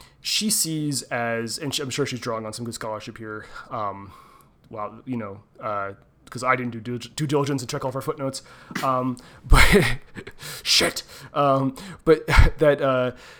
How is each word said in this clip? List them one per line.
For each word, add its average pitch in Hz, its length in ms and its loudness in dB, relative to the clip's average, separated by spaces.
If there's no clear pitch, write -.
she - 280 -4
sees 151 540 -2
as, 117 540 -4
and 139 160 -6
she, - 80 -6
I'm 135 80 -8
sure 139 160 -2
she's 123 140 -8
drawing 113 260 -6
on 107 60 -8
some 120 140 -10
good 113 80 -8
scholarship 110 440 -10
here, 107 280 -12
um, 101 420 -8
well, 107 360 -10
you 127 120 -6
know, 101 240 -10
uh, 101 320 -4
'cause 120 140 -12
I 127 120 2
didn't 123 160 -4
do 113 100 -12
due, 120 160 -8
due 147 300 -6
diligence 139 340 0
and 120 80 -8
check 143 160 -6
all 131 40 -2
of 127 60 -6
our 131 60 -4
footnotes, 135 400 -6
um, 127 340 0
<laughs> - 160 -20
but 135 520 8
shit, - 400 0
um, 135 420 2
but 156 240 4
<laughs> - 300 8
that, 147 240 4
uh, 127 300 2